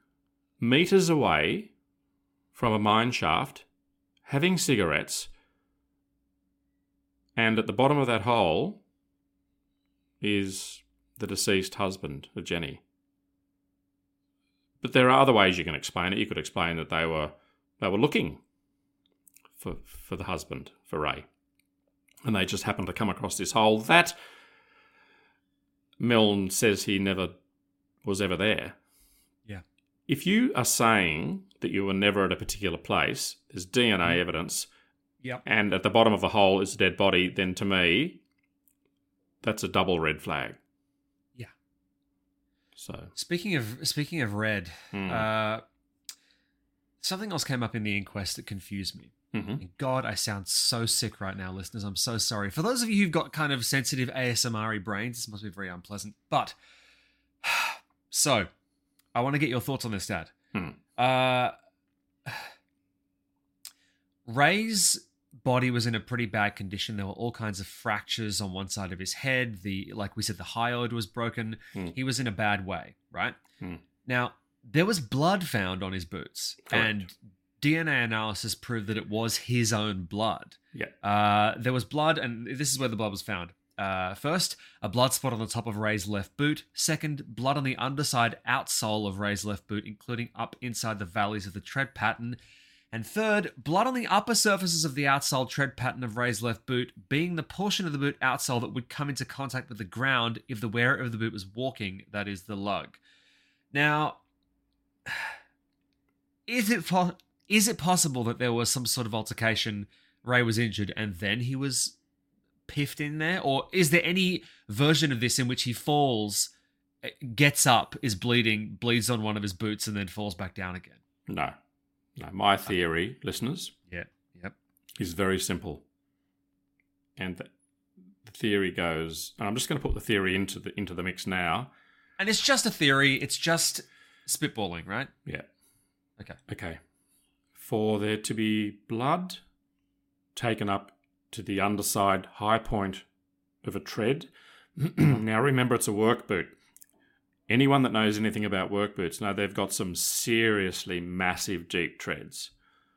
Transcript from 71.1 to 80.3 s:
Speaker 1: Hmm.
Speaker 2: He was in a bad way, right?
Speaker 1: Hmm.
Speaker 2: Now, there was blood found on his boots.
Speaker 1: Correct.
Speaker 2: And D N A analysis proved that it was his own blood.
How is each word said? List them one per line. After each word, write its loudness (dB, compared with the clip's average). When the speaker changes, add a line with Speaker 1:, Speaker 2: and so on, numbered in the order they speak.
Speaker 1:
Hmm. -6
Speaker 2:
He -6
was -2
in -2
a -4
bad 0
way, -8
right? -4
Speaker 1:
Hmm. -10
Speaker 2:
Now, -2
there 2
was 0
blood 2
found -2
on -4
his -6
boots. -10
Speaker 1:
Correct. 2
Speaker 2:
And -4
D 6
N -2
A 2
analysis -2
proved -6
that -2
it -8
was 0
his 2
own -2
blood. -4